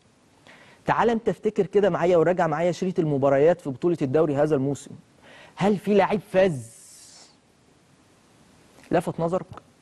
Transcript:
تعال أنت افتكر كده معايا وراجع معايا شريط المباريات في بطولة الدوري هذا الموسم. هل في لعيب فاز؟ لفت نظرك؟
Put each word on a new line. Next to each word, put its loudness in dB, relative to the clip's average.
تعال 2
أنت -2
افتكر -2
كده 2
معايا 2
وراجع 2
معايا -2
شريط -4
المباريات 2
في -8
بطولة -2
الدوري 0
هذا 0
الموسم. -4
هل 0
في -2
لعيب 2
فاز؟ -2
لفت -4
نظرك؟ -4